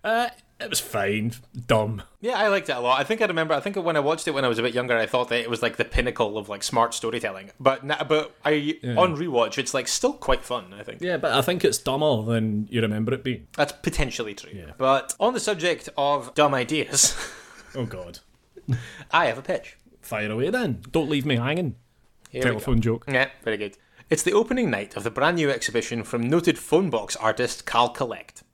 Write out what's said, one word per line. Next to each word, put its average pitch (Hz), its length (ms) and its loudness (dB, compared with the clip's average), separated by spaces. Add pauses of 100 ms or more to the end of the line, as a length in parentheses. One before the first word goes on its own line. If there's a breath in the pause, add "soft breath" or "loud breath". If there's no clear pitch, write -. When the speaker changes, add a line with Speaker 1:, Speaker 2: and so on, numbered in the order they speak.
Speaker 1:
Uh, 233 260 0 (300)
it 220 120 -10
was - 100 -2
fine. 107 540 -2 (320)
Dumb. 107 360 2 (180)
Speaker 2:
Yeah, 233 180 -4
I 214 100 4
liked 196 220 2
it 127 60 0
a 123 40 -4
lot. 127 180 4
I 143 60 0
think 220 160 -2
I 214 60 4
remember, 160 280 0
I 139 60 2
think 202 160 -6
when 170 200 0
I - 40 4
watched 160 260 0
it 160 60 0
when 135 140 2
I - 20 4
was 113 100 2
a 117 40 0
bit 120 120 0
younger, 123 220 2
I 113 100 4
thought 123 220 0
that 120 120 2
it 113 100 -6
was, 117 120 -2
like, 117 140 0
the 117 80 0
pinnacle 117 540 0
of, 101 100 -8
like, 101 140 -6
smart 117 320 2
storytelling. 104 560 -6 (100)
But 135 240 2
na-, 151 200 -2
but 151 300 0 (100)
I, 151 380 2
Speaker 1:
Yeah. 120 140 -2
Speaker 2:
on 170 200 6
rewatch, 131 420 0
it's, 131 160 -4
like, 127 140 -2
still - 260 0
quite - 280 0
fun, 98 340 -6
I 104 60 -14
think. 120 200 -12
Speaker 1:
Yeah, 175 160 -2
but 147 140 0
I 135 100 4
think - 220 0
it's 131 140 4
dumber 135 440 2
than 110 480 0
you 117 100 0
remember 107 340 0
it - 80 -6
being. 123 240 -4 (100)
Speaker 2:
That's 143 160 2
potentially 120 640 -4
true. - 200 -16
Speaker 1:
Yeah. 87 240 -16
Speaker 2:
But 135 420 2
on 240 140 2
the 233 60 -4
subject 175 480 -2 (100)
of 139 360 0
dumb 143 200 6
ideas, 135 600 0 (340 loud breath)
<laughs> - 260 -20
Speaker 1:
Oh, 131 100 -4
God. 90 360 -12 (920 loud breath)
Speaker 2:
I 160 140 4
have 117 120 -2
a 131 40 -14
pitch. - 340 -6 (240)
Speaker 1:
Fire 107 320 -4
away 123 180 -2
then. 208 400 -2
Don't 156 200 0
leave 143 160 0
me 135 100 2
hanging. 139 400 -2 (540)
Speaker 2:
Here 123 100 -8
we 131 40 0
go. 127 80 2
Speaker 1:
Telephone 113 280 2
joke. 113 260 -2
Speaker 2:
Yeah, 135 220 2 (160)
very 110 140 -2
good. 104 180 -8 (340 soft breath)
It's 156 140 0
the 180 80 2
opening 226 380 2
night 101 260 -4
of 101 80 -8
the 117 60 -2
brand 156 260 2
new 147 140 2
exhibition 117 520 -2
from 117 260 -2
noted 165 300 2
phone 170 320 2
box 107 240 -2
artist 113 500 0
Cal 120 260 4
Collect. 113 520 -8 (120)